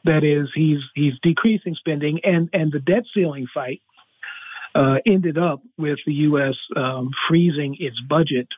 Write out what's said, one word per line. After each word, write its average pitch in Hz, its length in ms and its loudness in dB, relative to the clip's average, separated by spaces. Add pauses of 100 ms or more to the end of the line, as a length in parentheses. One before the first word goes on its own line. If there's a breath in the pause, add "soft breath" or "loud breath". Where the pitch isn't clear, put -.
That 156 200 2
is, 147 300 2
he's, 151 260 2 (140)
he's 143 280 0
decreasing 180 520 2
spending, 151 500 -4
and, 170 280 2
and 160 200 0
the 147 80 -2
debt 185 320 0
ceiling 143 400 -2
fight, 135 300 -8 (920 loud breath)
uh, 135 320 4
ended 175 320 2
up 165 240 0 (160)
with 147 260 -2
the 151 100 -2
U 147 260 2
S, 135 160 0 (180)
um, 131 360 -4 (180)
freezing 147 500 2
its 131 220 -8
budget 139 580 0